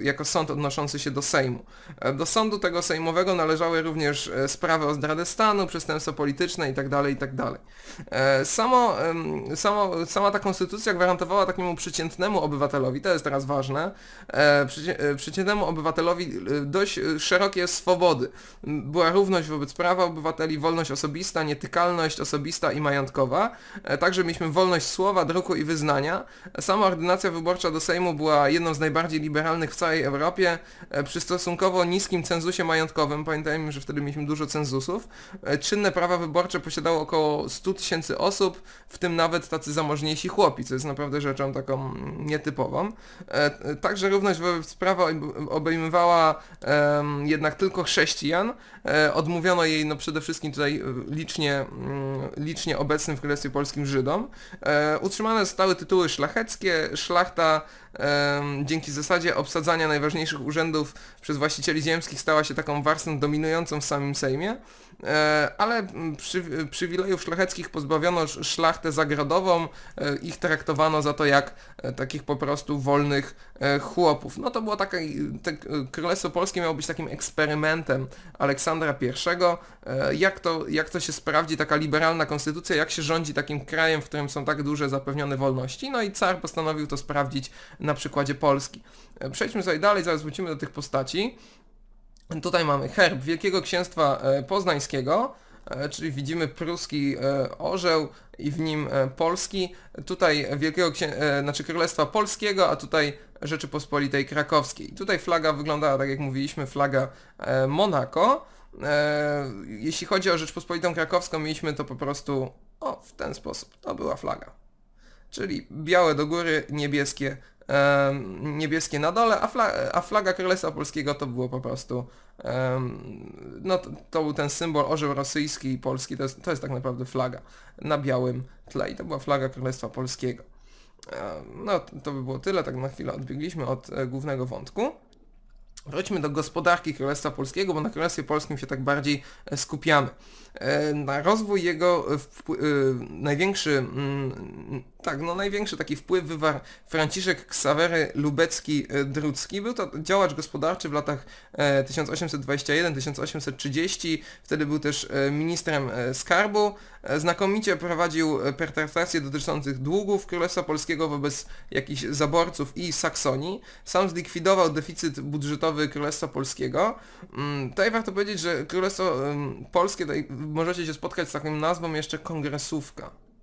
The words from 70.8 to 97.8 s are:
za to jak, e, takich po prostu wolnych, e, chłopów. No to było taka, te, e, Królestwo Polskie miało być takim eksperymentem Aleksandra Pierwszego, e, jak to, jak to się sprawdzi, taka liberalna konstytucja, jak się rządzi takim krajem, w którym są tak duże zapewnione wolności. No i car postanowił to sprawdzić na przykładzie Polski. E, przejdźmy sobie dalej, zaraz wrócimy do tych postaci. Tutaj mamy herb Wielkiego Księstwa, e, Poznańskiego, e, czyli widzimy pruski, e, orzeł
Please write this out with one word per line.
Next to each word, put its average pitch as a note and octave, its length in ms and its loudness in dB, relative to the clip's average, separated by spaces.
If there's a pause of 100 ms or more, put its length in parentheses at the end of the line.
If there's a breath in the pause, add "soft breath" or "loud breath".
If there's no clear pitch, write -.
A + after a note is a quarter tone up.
za C#3+ 100 2
to D3+ 120 0
jak, C#3+ 300 4 (220 loud breath)
e, B2+ 160 -6
takich C3+ 300 -6
po D3 140 -2
prostu C#3+ 420 -2
wolnych, C#3+ 560 2 (260 loud breath)
e, C#3+ 180 2
chłopów. D3+ 600 2
No - 120 -2
to A3+ 120 -2
było G#3 140 -2
taka, F#3+ 200 -2 (460)
te, F3+ 80 -2
e, D3+ 60 -4 (360)
Królestwo F3 380 0
Polskie F3+ 300 0
miało E3 140 0
być D3 120 -6
takim E3 220 -6
eksperymentem D3+ 960 0 (320 loud breath)
Aleksandra D3 560 0
Pierwszego, F3 640 2 (280 loud breath)
e, C3+ 280 0
jak F#3+ 260 2
to, D#3+ 280 -2
jak D#3 220 0
to F3 100 -4
się D#3 120 -4
sprawdzi, D#3 440 2
taka D3+ 200 2
liberalna D#3 500 2
konstytucja, D3+ 500 -2
jak D3+ 140 2
się E3 120 -2
rządzi D3+ 320 0
takim C#3+ 300 -4
krajem, D#3+ 380 2
w - 20 -14
którym C#3+ 260 -4
są C#3+ 140 -4
tak D3 180 0
duże C#3+ 260 0
zapewnione C#3+ 480 -2
wolności. C3 540 -2
No B3 120 0
i G3 100 -2
car F#3 280 0
postanowił D#3 460 -2
to C#3+ 100 -4
sprawdzić C#3 540 -4 (300 loud breath)
na D3 140 0
przykładzie C#3+ 400 0
Polski. C#3 480 2 (380 loud breath)
E, D3+ 100 -6
przejdźmy G3 320 -2
sobie F3 160 2
dalej, G3 260 4
zaraz D#3+ 180 0
wrócimy D3+ 260 -6
do D#3 80 -4
tych C3+ 140 -8
postaci. D3 680 -2 (1040 loud breath)
Tutaj F3+ 220 2
mamy C#3 240 2
herb D#3+ 320 4
Wielkiego E3 420 0
Księstwa, F3 560 2
e, C3+ 240 2
Poznańskiego, E3 920 0 (320 loud breath)
e, C#3 220 -6
czyli D#3 240 -6
widzimy C#3+ 360 -4
pruski, D3+ 680 -4
e, C#3 420 0
orzeł D#3+ 500 2 (300 loud breath)